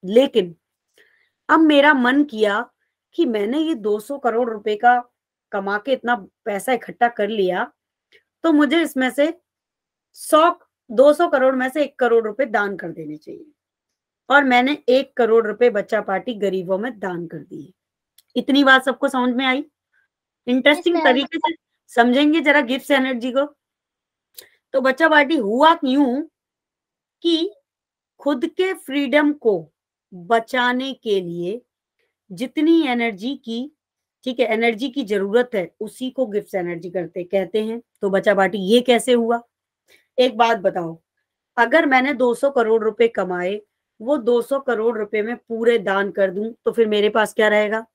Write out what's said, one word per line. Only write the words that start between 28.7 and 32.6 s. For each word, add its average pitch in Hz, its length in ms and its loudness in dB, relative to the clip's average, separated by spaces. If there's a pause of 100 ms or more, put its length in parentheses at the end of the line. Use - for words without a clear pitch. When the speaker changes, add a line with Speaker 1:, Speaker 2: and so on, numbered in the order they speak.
Speaker 1:
फ्रीडम 285 580 0
को 190 400 -2 (400)
बचाने 247 840 -2
के 202 260 -2
लिए 175 400 -8 (680)
जितनी 302 560 2